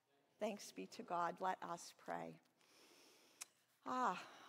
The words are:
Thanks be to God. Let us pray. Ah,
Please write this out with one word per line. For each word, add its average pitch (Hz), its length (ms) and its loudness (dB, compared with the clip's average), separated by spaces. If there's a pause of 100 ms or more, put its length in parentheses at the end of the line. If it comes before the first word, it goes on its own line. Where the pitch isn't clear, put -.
(400)
Thanks 214 320 -2
be 190 160 -8
to - 160 -10
God. 175 360 2
Let 185 220 2
us 170 360 -6
pray. 165 380 -4 (1500)
Ah, 254 340 4 (280)